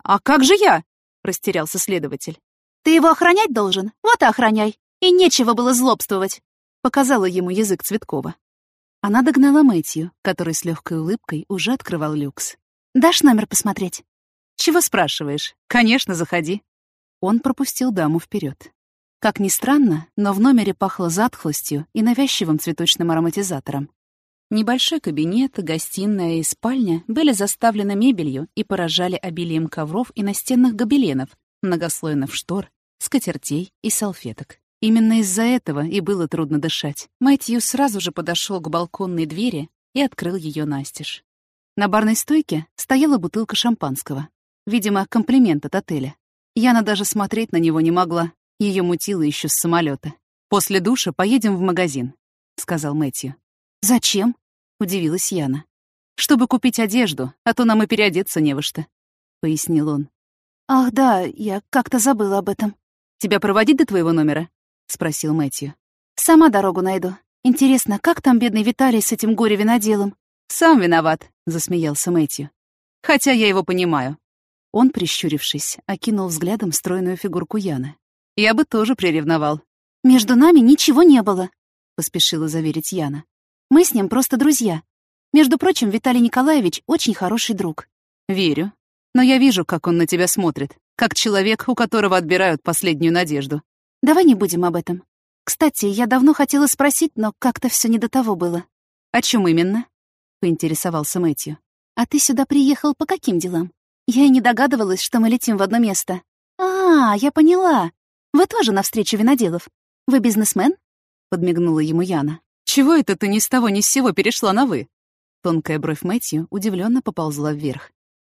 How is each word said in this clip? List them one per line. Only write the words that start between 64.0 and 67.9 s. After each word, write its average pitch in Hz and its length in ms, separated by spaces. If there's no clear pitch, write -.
номера?" — 156 360
спросил 156 480
Мэтью. 143 400
"Сама 320 320
дорогу 190 340
найду. 185 340
Интересно, 254 540